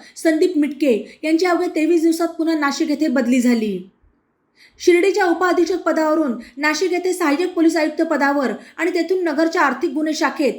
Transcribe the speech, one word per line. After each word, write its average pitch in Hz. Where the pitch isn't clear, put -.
संदीप 320
मिटके 277
यांची 320
अवघ्या 349
तेवीस 320
दिवसात 330
पुन्हा 320
नाशिक 294
येथे 302
बदली 247
झाली. 214
शिर्डीच्या 370
उपअधीक्षक 349
पदावरून 311
नाशिक 311
येथे 359
सहाय्यक 339
पोलीस 330
आयुक्त 311
पदावर 285
आणि 339
तेथून 349
नगरच्या 330
आर्थिक 277
गुन्हे 311
शाखेत 285